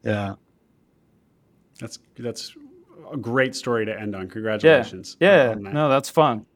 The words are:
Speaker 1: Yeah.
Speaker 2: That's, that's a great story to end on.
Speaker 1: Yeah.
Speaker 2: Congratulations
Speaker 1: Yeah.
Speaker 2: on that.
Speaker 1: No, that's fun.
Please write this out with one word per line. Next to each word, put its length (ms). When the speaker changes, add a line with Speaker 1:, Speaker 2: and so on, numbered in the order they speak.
Speaker 1:
Yeah. 320
Speaker 2:
That's, 200
that's 380
a 40
great 380
story 320
to 100
end 200
on. 60
Speaker 1:
Yeah. 100
Speaker 2:
Congratulations 880
Speaker 1:
Yeah. 300
Speaker 2:
on 120
that. 120
Speaker 1:
No, 140
that's 220
fun. 440